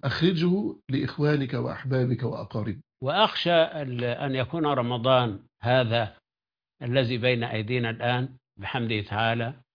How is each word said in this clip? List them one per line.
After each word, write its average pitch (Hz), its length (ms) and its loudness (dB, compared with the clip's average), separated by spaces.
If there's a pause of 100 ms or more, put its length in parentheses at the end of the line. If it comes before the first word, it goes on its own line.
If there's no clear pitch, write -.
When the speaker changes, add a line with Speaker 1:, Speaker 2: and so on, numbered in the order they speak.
Speaker 1:
أخرجه 175 720 0 (140)
لإخوانك 139 640 0
وأحبابك 123 680 -2
وأقاربك. 113 560 -6 (240)
Speaker 2:
وأخشى 175 500 2 (100)
ال-، 131 400 -4
أن 131 320 -2
يكون 143 300 -2
رمضان 123 760 2 (240)
هذا 117 540 2 (640)
الذي 123 360 0
بين 120 260 2
أيدينا 117 460 -2
الآن 123 480 -2 (220)
بحمده 110 420 -2
تعالى 113 520 -2 (220)